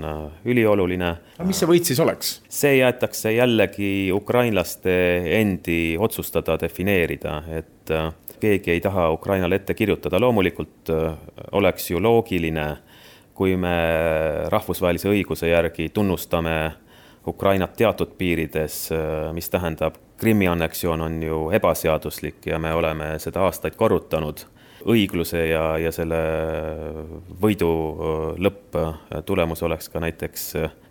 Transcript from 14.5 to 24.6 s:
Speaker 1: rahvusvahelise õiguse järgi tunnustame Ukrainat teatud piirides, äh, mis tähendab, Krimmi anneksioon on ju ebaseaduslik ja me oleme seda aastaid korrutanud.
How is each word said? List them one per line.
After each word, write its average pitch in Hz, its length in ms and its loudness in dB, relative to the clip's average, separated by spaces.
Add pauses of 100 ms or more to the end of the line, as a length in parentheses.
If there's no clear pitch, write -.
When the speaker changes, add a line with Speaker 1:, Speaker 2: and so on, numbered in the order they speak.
Speaker 1:
rahvusvahelise 90 560 0
õiguse 87 400 0
järgi 82 380 2 (100)
tunnustame 82 760 0 (540)
Ukrainat 95 500 0
teatud 98 420 0
piirides, 80 720 -2
äh, 78 400 -4
mis 85 160 -6
tähendab, 80 460 -2 (260)
Krimmi 107 280 4
anneksioon 82 520 -2
on 80 220 -4
ju 80 160 -2 (120)
ebaseaduslik 78 960 0
ja 80 120 -2
me 80 180 -2
oleme 78 420 -2
seda 82 260 -4
aastaid 82 320 -2
korrutanud. 80 680 0 (400)